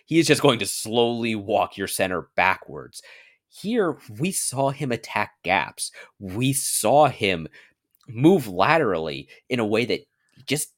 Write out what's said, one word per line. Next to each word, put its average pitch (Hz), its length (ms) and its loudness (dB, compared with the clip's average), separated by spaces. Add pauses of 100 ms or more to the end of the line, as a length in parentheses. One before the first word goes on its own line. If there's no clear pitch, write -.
He 160 120 2
is 156 80 2
just 147 140 4
going 117 180 4
to 101 60 -4
slowly 117 720 -2
walk 101 420 -2
your 98 100 -4
center 92 480 -4
backwards. 87 640 -2 (460)
Here, 196 500 -4 (220)
we 175 120 -2
saw 139 400 -2
him 135 200 -6
attack 107 420 -6 (100)
gaps. - 480 -2 (280)
We 104 320 -2
saw 135 560 2
him 92 400 -2 (600)
move 131 400 4
laterally 90 800 0 (220)
in 123 100 -2
a 113 60 2
way 110 200 2
that 101 160 -2 (340)
you - 100 -20
just - 320 -4